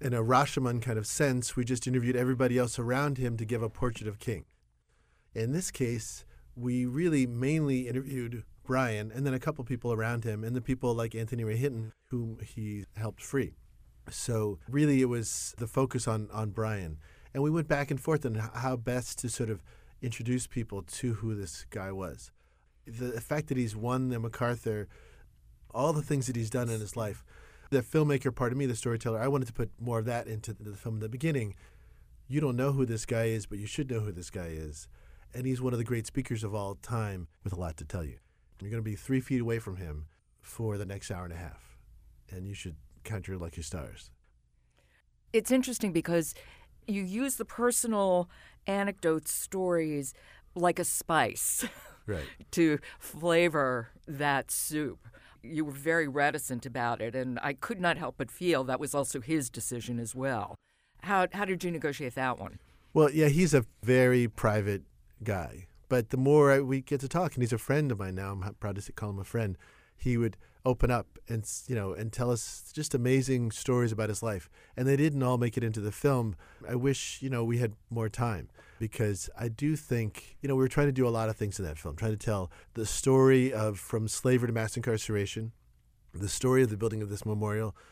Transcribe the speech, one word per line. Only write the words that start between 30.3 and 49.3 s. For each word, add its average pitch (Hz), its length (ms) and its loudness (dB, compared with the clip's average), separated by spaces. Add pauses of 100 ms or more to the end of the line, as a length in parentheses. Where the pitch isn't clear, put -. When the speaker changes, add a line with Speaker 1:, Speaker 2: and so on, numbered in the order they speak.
Speaker 1:
the 104 240 -12
film 110 200 -6
in 107 40 -4
the 110 80 -6
beginning. 123 460 -2 (720)
You 139 120 0
don't 131 160 2
know 135 160 2
who 135 120 4
this 117 220 -4
guy 113 180 0
is, 113 220 -2
but 104 120 -8
you 101 80 -8
should 131 240 -4
know 117 100 -2
who 104 120 -4
this 87 180 -10
guy 87 200 -8
is. 78 360 -10 (460)
And 123 140 -4
he's 131 160 -2
one 127 100 0
of 120 60 -2
the 117 60 -2
great 113 220 -2
speakers 117 380 -4
of 101 100 -4
all 101 220 -4
time 101 500 -4 (160)
with 95 120 -4
a 90 40 -8
lot 85 200 -4
to 82 60 -12
tell 85 200 -8
you. 64 140 -10 (420)
You're 98 100 -10
gonna 113 120 -4
be 107 120 -4
three 131 260 -2
feet 131 200 -2
away 117 180 -2
from 98 180 -8
him 78 300 -8 (360)
for 110 340 -4
the 101 100 -4
next 98 240 -10
hour 90 140 -6
and 87 80 -10
a 85 60 -10
half. - 400 -14 (520)
And 92 160 -10
you 101 80 -8
should 90 220 -10 (260)
count - 240 -6
your 95 100 -6
lucky 85 260 -8
stars. - 480 -10 (1200)
Speaker 2:
It's 220 180 2
interesting 247 420 2
because 165 420 2 (520)
you 202 160 -2
use 226 320 -2
the 226 100 -6
personal 208 880 2 (360)
anecdotes, 196 680 0